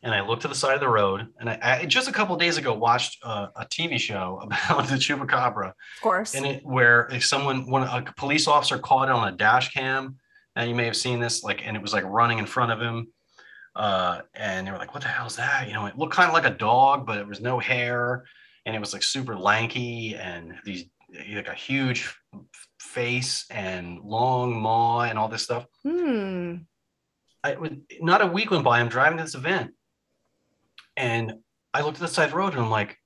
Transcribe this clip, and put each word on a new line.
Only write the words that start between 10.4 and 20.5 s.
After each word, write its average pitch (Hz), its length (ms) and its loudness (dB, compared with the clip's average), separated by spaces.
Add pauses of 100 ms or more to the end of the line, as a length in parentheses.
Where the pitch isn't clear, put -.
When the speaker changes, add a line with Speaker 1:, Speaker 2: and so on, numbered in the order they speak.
Speaker 1:
and 120 120 -2
you 120 60 -2
may 120 100 2
have 117 120 -2
seen 123 240 0
this, 117 240 -2
like, 101 200 -4
and 110 120 -6
it 104 40 -6
was, 104 140 -6
like, 101 100 0
running 110 340 2
in 104 60 -2
front 117 280 0
of 110 100 -4
him, 117 240 -4 (680)
uh, 92 440 0 (140)
and 95 320 -4
they 98 60 -8
were 95 60 -10
like, - 140 -12
"What 143 120 -10
the - 40 -2
hell - 200 -4
is - 80 -10
that?" 127 320 -2
You 107 60 -10
know, 107 120 -4
it 101 100 -10
looked 151 200 -2
kinda 175 160 6
like 165 120 4
a 127 60 4
dog, 127 560 4
but 107 120 -4
it 101 80 -6
was 101 140 -12
no 120 200 -2
hair, 123 640 -2 (420)
and 110 80 -6
it 107 60 -4
was, 101 120 -8
like, 98 120 -4
super 127 340 -4
lanky, 113 800 0
and 87 480 -12